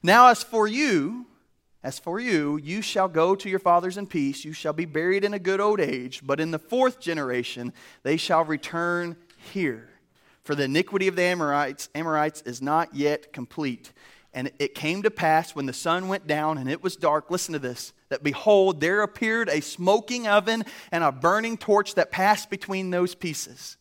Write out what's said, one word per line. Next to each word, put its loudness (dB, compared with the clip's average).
Now 10
as 6
for 0
you, 0
as -10
for -6
you, 0
you -6
shall 0
go 2
to -4
your -2
fathers 2
in -8
peace. -2
You -12
shall -6
be -4
buried 0
in 0
a -4
good 0
old 2
age. -4
But -2
in -2
the -4
fourth 0
generation -4
they 0
shall 2
return -4
here. -4
For -4
the 0
iniquity 0
of -4
the 2
Amorites, -2
Amorites -2
is -10
not 0
yet -2
complete." -8
And -6
it -4
came -4
to 2
pass 0
when -6
the -6
sun -2
went -4
down -2
and -6
it -4
was -4
dark, 0
listen -4
to -4
this, -8
that -6
behold, 4
there 2
appeared -2
a 2
smoking 0
oven 2
and 0
a 4
burning 0
torch 2
that 2
passed 2
between -4
those 0
pieces. -10